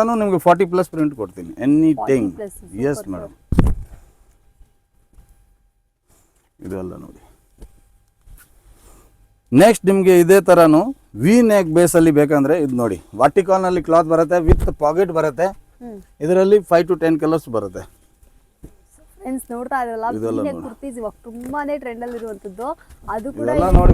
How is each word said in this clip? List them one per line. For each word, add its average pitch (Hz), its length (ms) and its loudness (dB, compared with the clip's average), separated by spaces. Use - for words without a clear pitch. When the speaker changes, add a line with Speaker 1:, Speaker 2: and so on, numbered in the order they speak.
Speaker 1:
ನಿಮ್ಗೆ 190 240 -2
ಫಾರ್ಟಿ 175 260 4
ಪ್ಲಸ್ 180 220 -2
ಪ್ರಿಂಟ್ 151 260 -2
ಕೊಡ್ತೀನಿ, 90 320 -12
ಎನಿ 156 320 2
Speaker 2:
ಫಾರ್ಟಿ 135 180 -2
ಪ್ಲಸ್, 202 160 -12
Speaker 1:
ಟೈಮ್. 90 160 -20
Speaker 2:
ಸೂಪರ್ 104 220 -8
Speaker 1:
ಎಸ್ 127 80 -8
Speaker 2:
ಸರ್. 101 140 -14
Speaker 1:
ಮೇಡಮ್. - 200 -14
ಇದೆಲ್ಲ 92 280 -12
ನೋಡಿ. - 180 -20
ನೆಕ್ಸ್ಟ್ 220 260 4
ನಿಮ್ಗೆ 190 340 4
ಇದೇ 190 160 6
ತರನು 165 320 6
ವಿ 208 100 4
ನೆಕ್ 196 260 2
ಬೇಸ್ 175 220 4
ಅಲ್ಲಿ 160 220 4
ಬೇಕಂದ್ರೆ 147 420 0
ಇದು 131 180 -4
ನೋಡಿ, 101 160 -2
ವರ್ಟಿಕಲ್ 190 460 2
ನಲ್ಲಿ 180 220 -2
ಕ್ಲಾತ್ 160 240 2
ಬರುತ್ತೆ, 170 340 2
with - 180 4
ಪಾಕೆಟ್ 170 340 -2
ಬರುತ್ತೆ. 156 300 -2
Speaker 2:
ಹ್ಮ್. 220 160 -18
Speaker 1:
ಇದರಲ್ಲಿ 190 340 4
ಫೈವ್ 170 180 2
to 175 140 -2
ಟೆನ್ 160 220 0
ಕಲರ್ಸ್ 156 320 -4
ಬರುತ್ತೆ. 95 260 -10
Speaker 2:
ಫ್ರೆಂಡ್ಸ್ 262 340 -12
ನೋಡ್ತಾ 247 300 -8
ಇದ್ರಲ್ಲ, 226 220 -8
Speaker 1:
ಇದೆಲ್ಲ - 240 -4
Speaker 2:
V - 60 -4
neck 277 80 -8
Speaker 1:
ನೋಡಿ. - 100 -14
Speaker 2:
ಕುರ್ತೀಸ್ 233 360 -16
ಇವಾಗ 208 140 -10
ತುಂಬಾನೇ 269 560 -10
ಟ್ರೆಂಡ್ 240 220 -12
ಅಲ್ಲಿ 240 160 -10
ಇರುವಂತದ್ದು. 214 460 -14
ಅದು 220 140 -6
ಕೂಡ - 100 -6
Speaker 1:
ಇದೆಲ್ಲ - 220 -2
Speaker 2:
ಈಗ 185 100 4
Speaker 1:
ನೋಡಿ, - 140 6